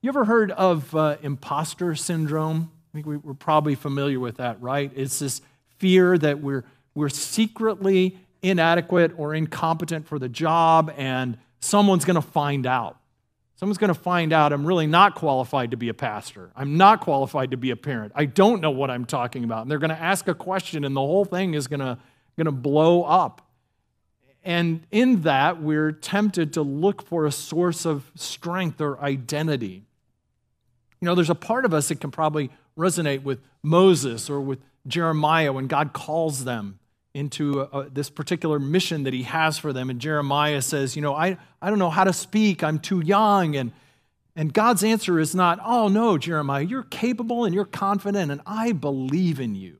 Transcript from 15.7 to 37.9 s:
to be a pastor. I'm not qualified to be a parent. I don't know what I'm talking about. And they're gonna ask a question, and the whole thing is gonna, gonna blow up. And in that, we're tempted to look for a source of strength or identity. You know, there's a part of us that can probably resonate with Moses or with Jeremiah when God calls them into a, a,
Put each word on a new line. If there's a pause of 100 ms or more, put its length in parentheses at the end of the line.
to
be
a
pastor.
I'm
not
qualified
to
be
a
parent.
I
don't
know
what
I'm
talking
about.
And
they're
gonna
ask
a
question,
and
the
whole
thing
is
gonna, (400)
gonna
blow
up. (960)
And
in
that,
we're
tempted
to
look
for
a
source
of
strength
or
identity. (1120)
You
know,
there's
a
part
of
us
that
can
probably (280)
resonate
with (220)
Moses
or
with (280)
Jeremiah
when
God
calls
them (340)
into
a,
a,